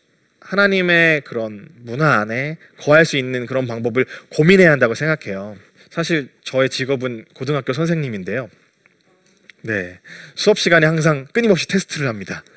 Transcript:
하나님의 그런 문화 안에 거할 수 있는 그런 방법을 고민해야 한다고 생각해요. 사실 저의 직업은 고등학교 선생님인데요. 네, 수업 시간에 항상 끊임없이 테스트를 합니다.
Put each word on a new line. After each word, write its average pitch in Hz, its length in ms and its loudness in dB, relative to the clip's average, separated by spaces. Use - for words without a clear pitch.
하나님의 175 800 2
그런 107 460 -10
문화 120 400 0
안에 127 380 -6
거할 151 280 4
수 151 120 -4
있는 127 300 -4
그런 127 200 -4
방법을 117 380 -2
고민해야 175 400 6
한다고 123 240 2
생각해요. 107 600 -6
사실 160 380 -4
저의 131 260 0
직업은 127 560 -4
고등학교 135 380 -4
선생님인데요. 127 800 -4
네, 92 380 -8
수업 - 240 2
시간에 165 280 4
항상 156 460 0
끊임없이 220 340 2
테스트를 156 420 -4
합니다. 98 360 -10